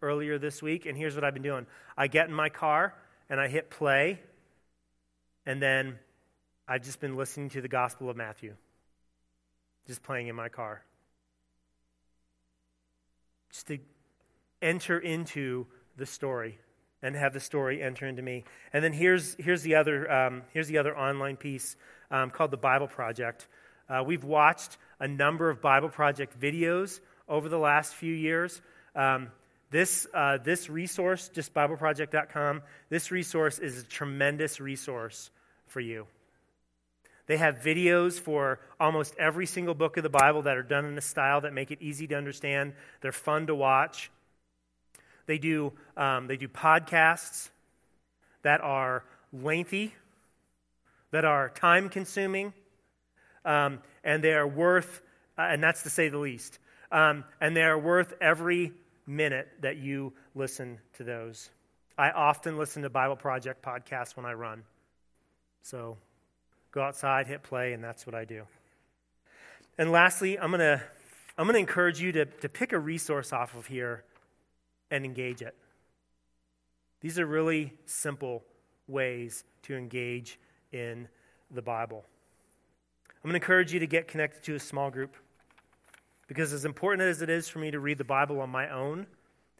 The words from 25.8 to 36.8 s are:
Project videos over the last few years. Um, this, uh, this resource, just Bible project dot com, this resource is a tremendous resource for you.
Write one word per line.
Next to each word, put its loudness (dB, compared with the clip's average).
Project 0
videos -2
over -2
the -2
last 4
few -4
years. -2
Um, 0
this, 4
uh, 2
this -2
resource, -2
just -10
Bible 2
project -2
dot 0
com, -2
this -2
resource 0
is -6
a -14
tremendous -2
resource -10
for -8
you. -8